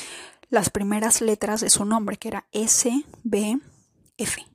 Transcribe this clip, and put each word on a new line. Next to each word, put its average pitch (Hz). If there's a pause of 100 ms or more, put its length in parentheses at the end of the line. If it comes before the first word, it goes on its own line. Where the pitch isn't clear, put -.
(480)
las 208
primeras 208
letras 214
de 196
su -
nombre, 208
que -
era 202
S 233 (180)
B 214 (560)
F. -